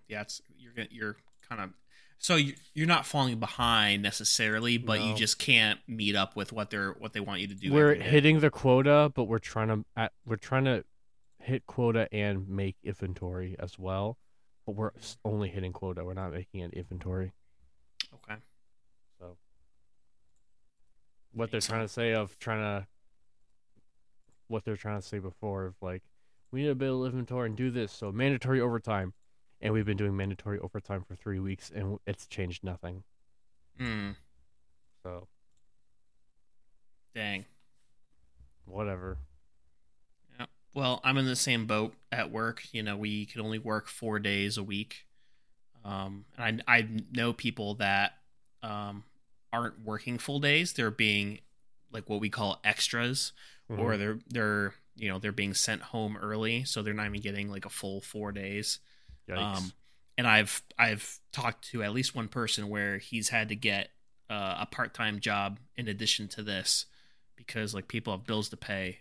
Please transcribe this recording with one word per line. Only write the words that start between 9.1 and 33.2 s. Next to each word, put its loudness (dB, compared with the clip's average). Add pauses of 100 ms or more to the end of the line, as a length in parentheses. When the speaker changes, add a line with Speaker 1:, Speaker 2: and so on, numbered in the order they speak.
Speaker 2:
but 2
we're 0
trying 0
to, 2 (120)
at, 0 (120)
we're -2
trying 2
to 2 (560)
hit -2
quota 2
and 0
make -2
inventory -6
as -8
well, -2 (480)
but -6
we're -2
s-, -14
only 0
hitting -4
quota. -6
We're -6
not -6
making -8
an -8
inventory. -6 (800)
Speaker 1:
Okay. -12 (800)
Speaker 2:
So -18 (2000)
what -4
they're -2
Speaker 1:
Makes -2
Speaker 2:
trying 0
to -4
Speaker 1:
sense. -10
Speaker 2:
say 0
of -2
trying -2
to, -2 (1600)
what -4
they're -2
trying -4
to -10
say -6
before -6
of, -10
like, -6 (500)
"We -2
need 2
to 2
build 0
inventory -2
and -4
do 0
this, -2
so -6
mandatory 2
overtime." 0 (480)
And 0
we've 2
been 0
doing 2
mandatory -2
overtime -6
for -12
three -4
weeks, -4
and -6
w-, -4
it's -6
changed -6
nothing. -8 (800)